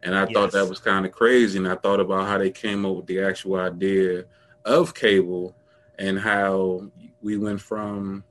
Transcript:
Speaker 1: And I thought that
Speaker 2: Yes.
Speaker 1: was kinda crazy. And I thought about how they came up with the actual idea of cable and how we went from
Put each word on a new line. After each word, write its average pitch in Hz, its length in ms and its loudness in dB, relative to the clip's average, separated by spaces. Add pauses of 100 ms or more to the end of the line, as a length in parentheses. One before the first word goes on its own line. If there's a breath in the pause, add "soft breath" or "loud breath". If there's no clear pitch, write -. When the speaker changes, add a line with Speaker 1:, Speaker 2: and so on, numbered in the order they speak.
Speaker 1:
And 92 120 -2
I 98 120 2
thought 101 240 2
that 98 100 2
Speaker 2:
Yes. 95 80 0
Speaker 1:
was 92 100 -10
kinda 98 300 0
crazy. 117 480 4
And 92 100 0
I 92 80 -2
thought 98 240 0
about 95 280 0
how 101 100 0
they 98 140 2
came 101 340 -4
up 95 100 -2
with 87 120 -12
the 92 140 -2
actual 95 340 -2
idea 92 720 0 (400 soft breath)
of 160 280 2
cable 92 640 0 (400 soft breath)
and 98 220 -4
how 98 720 -2 (320)
we 107 140 -4
went 101 220 -4
from 101 720 -8